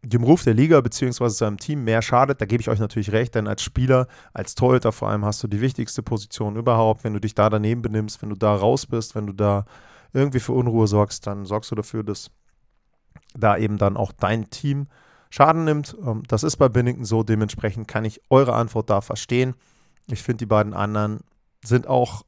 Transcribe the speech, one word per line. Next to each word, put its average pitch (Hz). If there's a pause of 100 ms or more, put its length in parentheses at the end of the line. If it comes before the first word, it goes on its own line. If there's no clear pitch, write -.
dem 117
Ruf 151
der 117
Liga 147
beziehungsweise 120
seinem 104
Team 147
mehr 113
schadet. 135
Da 107
gebe 113
ich -
euch 110
natürlich 104
recht, 117
denn 107
als 104
Spieler, 127 (260)
als -
Torhüter 127
vor 104
allem, 104
hast 104
du 117
die 104
wichtigste 123
Position 104
überhaupt. 113
Wenn 110
du 104
dich 104
da 107
daneben 107
benimmst, 107
wenn 107
du 104
da 104
raus 110
bist, 113
wenn 104
du 101
da 101 (480)
irgendwie 131
für -
Unruhe 117
sorgst, 104
dann 101
sorgst 104
du 117
dafür, 107
dass 104 (1040)
da 107
eben 104
dann 101
auch 107
dein 110
Team 143 (420)
Schaden 160
nimmt. 151 (100)
Ähm, 110
das 110
ist 156
bei 135
Binnington 120
so. 113
Dementsprechend 107
kann 110
ich 107
eure 131
Antwort 110
da 101
verstehen. 123 (540)
Ich -
finde, 120
die 113
beiden 104
anderen 107 (440)
sind 120
auch 123